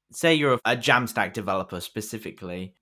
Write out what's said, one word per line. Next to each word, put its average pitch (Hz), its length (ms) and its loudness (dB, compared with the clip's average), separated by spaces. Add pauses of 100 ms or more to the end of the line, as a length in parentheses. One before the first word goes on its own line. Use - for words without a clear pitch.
(120)
Say 165 240 4
you're 143 280 4
a 123 140 2
Jamstack 117 560 2
developer 95 460 -4
specifically. 92 1040 -10